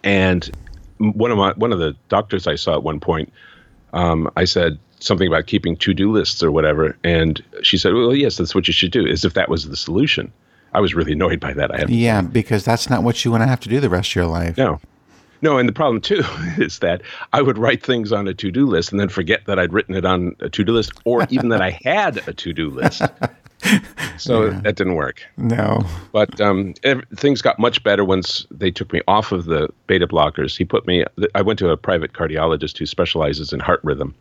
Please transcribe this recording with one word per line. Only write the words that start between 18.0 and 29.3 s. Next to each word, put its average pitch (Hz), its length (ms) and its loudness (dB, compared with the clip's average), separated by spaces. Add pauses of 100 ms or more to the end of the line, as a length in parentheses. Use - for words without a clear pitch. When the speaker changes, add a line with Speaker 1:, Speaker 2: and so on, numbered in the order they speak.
Speaker 1:
on 101 160 -2
a 92 60 -4
to-do 104 320 0
list 85 260 0
and 101 80 0
then 101 100 2
forget 98 360 0
that 98 120 0
I'd 90 160 0
written 98 200 0
it 92 120 -2
on 90 340 0
a - 80 -6
to-do 101 240 0
list 113 200 0 (120)
or 117 260 2
even 127 200 0
that 107 100 2
I 92 240 -2
had 160 440 0
a - 40 -10
to-do 82 380 -6
list. 65 360 -2
Speaker 2:
<laughs> - 60 -2 (1040)
Speaker 1:
So 110 280 2
Speaker 2:
Yeah. 98 140 -4
Speaker 1:
that 101 160 0
didn't 92 180 0
work. 73 280 -4 (160)
Speaker 2:
No. 107 480 0 (260)
Speaker 1:
But, 107 260 2
um, 98 440 2
ev-, 131 220 2 (120)
things 143 240 2
got - 180 2
much 120 240 2
better 101 220 4
once 95 460 0
they 98 200 -2
took - 220 -8
me 85 160 0
off 104 240 2